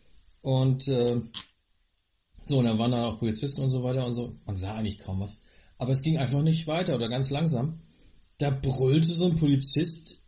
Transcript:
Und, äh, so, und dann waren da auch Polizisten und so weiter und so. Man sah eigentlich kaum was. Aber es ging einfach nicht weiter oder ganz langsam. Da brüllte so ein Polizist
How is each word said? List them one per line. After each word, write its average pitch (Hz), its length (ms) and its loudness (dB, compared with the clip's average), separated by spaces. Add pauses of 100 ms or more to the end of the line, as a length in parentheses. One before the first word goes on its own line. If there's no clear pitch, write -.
(420)
Und, 131 460 0
äh, 120 320 2 (1200)
so, 139 160 0
und 123 60 4
dann 110 120 2
waren 117 140 0
da 117 160 0
auch 107 120 -6
Polizisten 127 420 -2
und 131 80 0
so 127 140 -2
weiter 127 220 -2
und 120 80 -4
so. 120 320 -6
Man 98 120 -6
sah 95 180 -4
eigentlich 107 240 -4
kaum 92 200 -6
was. 101 220 -8 (360)
Aber 131 160 0
es 135 80 0
ging 160 160 2
einfach 135 260 0
nicht 160 240 2
weiter 156 280 -2
oder 117 140 -2
ganz 135 220 0
langsam. 151 500 0 (560)
Da 143 140 0
brüllte 135 560 2
so 170 180 2
ein 170 100 2
Polizist 143 920 0